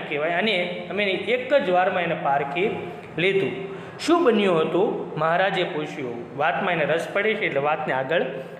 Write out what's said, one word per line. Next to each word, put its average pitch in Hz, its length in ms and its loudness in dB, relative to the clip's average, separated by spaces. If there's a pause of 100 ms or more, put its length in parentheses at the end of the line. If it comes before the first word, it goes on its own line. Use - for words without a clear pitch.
કહેવાય 156 220 -2
અને 180 600 0
અમે 202 140 -2
એક 233 500 0
જ 202 160 4
વારમાં 185 320 2
એને 165 120 0
પારખી 160 560 0 (480)
લીધું. 170 320 2 (480)
"શું 339 260 4
બન્યું 202 360 4
હતું?" 170 580 0
મહારાજે 180 460 2
પૂછ્યું. 135 760 -6
વાતમાં 175 340 2
એને 160 120 2
રસ 160 280 0
પડે 214 220 2
છે 208 120 -2
એટલે 143 140 0
વાતને 151 340 0
આગળ 147 300 0 (360)